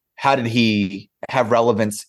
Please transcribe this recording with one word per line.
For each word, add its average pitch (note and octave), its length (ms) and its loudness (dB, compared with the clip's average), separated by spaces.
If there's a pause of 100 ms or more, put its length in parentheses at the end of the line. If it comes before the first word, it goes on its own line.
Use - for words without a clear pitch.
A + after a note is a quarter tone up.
(160)
how C#3 200 2
did B2 100 -4
he G#2+ 640 0 (220)
have B2 200 0
relevance A2+ 580 0